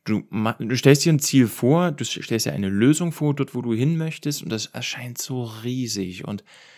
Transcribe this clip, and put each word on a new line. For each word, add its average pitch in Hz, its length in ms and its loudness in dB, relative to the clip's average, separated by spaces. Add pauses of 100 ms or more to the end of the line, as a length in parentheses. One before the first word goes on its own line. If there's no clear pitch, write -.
Du 107 260 -2
ma-, 110 300 -2
du 113 180 -2
stellst 143 260 8
dir 175 80 4
ein 156 60 6
Ziel 131 300 4
vor, 156 440 2
du 131 140 -8
stellst - 400 -4
dir - 80 -2
eine 98 160 -2
Lösung 101 420 2
vor, 147 220 0
dort 139 220 -4
wo 123 80 -4
du 120 100 0
hin 139 240 2
möchtest, 156 460 -6
und - 60 -10
das 110 180 -4
erscheint 120 500 -10
so 127 280 -6
riesig 110 800 -6
und, 101 200 -6 (340)